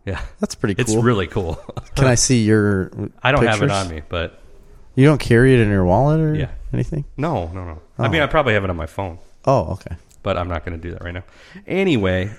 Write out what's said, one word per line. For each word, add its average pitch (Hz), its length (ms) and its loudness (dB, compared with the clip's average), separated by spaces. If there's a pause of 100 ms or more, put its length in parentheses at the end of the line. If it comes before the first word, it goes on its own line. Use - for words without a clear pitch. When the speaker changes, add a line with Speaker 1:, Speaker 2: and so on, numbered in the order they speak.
Speaker 1:
Yeah. 92 160 -8 (180)
Speaker 2:
That's - 160 -6
pretty 101 260 -2
Speaker 1:
It's 110 120 0
Speaker 2:
cool. 113 100 2
Speaker 1:
really 104 240 2
cool. 85 280 -4
<laughs> - 400 -14
Speaker 2:
Can 139 100 4
I 127 100 6
see 120 280 2
your 104 480 2 (300)
Speaker 1:
I 127 100 2
don't 135 140 2
have 110 120 2
it 104 120 0
Speaker 2:
pictures? - 20 0
Speaker 1:
on 98 180 -2
me, 80 180 -10
but 85 320 -6 (560)
Speaker 2:
You 131 100 6
don't 151 140 4
carry 127 340 4
it 123 60 6
in 107 100 2
your 95 160 2
wallet 135 340 2
or 156 160 0
Speaker 1:
Yeah. - 140 -4 (240)
Speaker 2:
anything? 143 320 -4 (120)
Speaker 1:
No, 135 360 -4
no, 92 120 -12
no. 82 160 -14 (160)
I 117 100 0
Speaker 2:
Oh. - 20 0
Speaker 1:
mean, 160 120 0
I 139 60 2
probably 147 260 2
have 101 100 2
it 92 60 -4
on 90 60 -4
my 80 120 -6
phone. 90 300 -10 (280)
Speaker 2:
Oh, 101 280 2
okay. 85 220 -10 (280)
Speaker 1:
But 98 140 -2
I'm 87 100 -4
not 85 180 -6
gonna 85 120 -8
do 87 140 -12
that 90 120 -14
right 87 100 -10
now. 87 100 -12 (440)
Anyway, 104 720 0